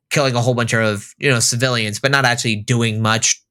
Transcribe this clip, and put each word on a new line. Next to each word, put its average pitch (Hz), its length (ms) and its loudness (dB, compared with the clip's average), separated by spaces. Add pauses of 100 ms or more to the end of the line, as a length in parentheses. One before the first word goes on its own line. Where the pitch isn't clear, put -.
killing 135 260 0
a 123 60 0
whole 123 120 0
bunch 120 200 -2
of, 107 440 -2
you 143 120 -2
know, 123 100 2
civilians, 117 600 -2
but 135 120 0
not 139 140 2
actually 120 320 0
doing 113 440 0
much 110 500 0